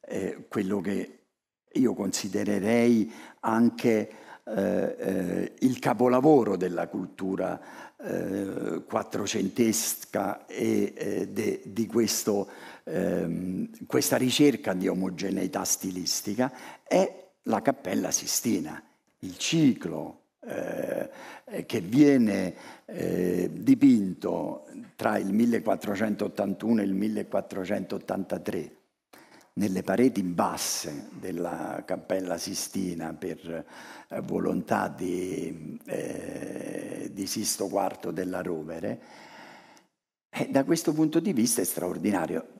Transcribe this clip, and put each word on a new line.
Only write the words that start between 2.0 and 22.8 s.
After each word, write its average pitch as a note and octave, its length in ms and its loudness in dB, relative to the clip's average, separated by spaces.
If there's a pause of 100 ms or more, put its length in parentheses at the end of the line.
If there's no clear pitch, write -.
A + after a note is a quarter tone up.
anche, A2+ 680 4 (340)
eh, F#2+ 520 0
eh, F#2 640 -2
il B2+ 220 2
capolavoro B2 760 6
della F2 300 -2
cultura, F#2 760 -4 (400)
eh, F#2+ 840 -4
quattrocentesca G#2 1600 0
e, G#2 480 0
eh, G2 340 -4
de-, G#2 360 -2
di G2+ 220 -2
questo, G#2 640 2 (360)
ehm, F2+ 1000 -2
questa B2+ 300 2
ricerca B2 560 4
di F#2 140 0
omogeneità F#2 800 -2
stilistica, G2 880 -2 (320)
è - 460 2 (120)
la - 180 0
Cappella - 520 0
Sistina, - 680 -2 (400)
il F#2 160 -10
ciclo, F2 840 2 (240)
eh, - 640 -4 (360)
eh, - 220 -8
che A#2 140 -2
viene, G#2+ 720 6 (320)